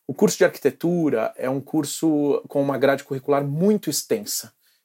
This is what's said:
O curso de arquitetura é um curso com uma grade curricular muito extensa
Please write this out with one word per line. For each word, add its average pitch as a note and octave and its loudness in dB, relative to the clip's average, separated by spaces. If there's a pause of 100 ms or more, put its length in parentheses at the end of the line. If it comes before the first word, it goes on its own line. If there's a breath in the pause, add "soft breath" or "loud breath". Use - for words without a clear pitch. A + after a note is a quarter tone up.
O C#3 -8
curso - 2
de F#3 4
arquitetura D3 0
é B2+ -4
um C3+ -2
curso D3 0
com C#3+ -2
uma C#3 -2
grade C3+ 2
curricular C#3 -2
muito F3 0
extensa - -4 (320)